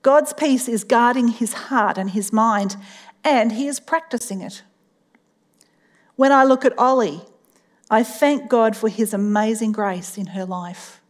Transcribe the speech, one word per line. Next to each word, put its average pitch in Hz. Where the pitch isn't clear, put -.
God's 285
peace 269
is 226
guarding 240
his 226
heart 214
and 190
his 196
mind, 214
and 233
he 247
is 285
practicing 240
it. 190
When 269
I 277
look 262
at 254
Ollie, 233
I 220
thank 285
God 226
for 220
his 214
amazing 214
grace 202
in 190
her 185
life. 180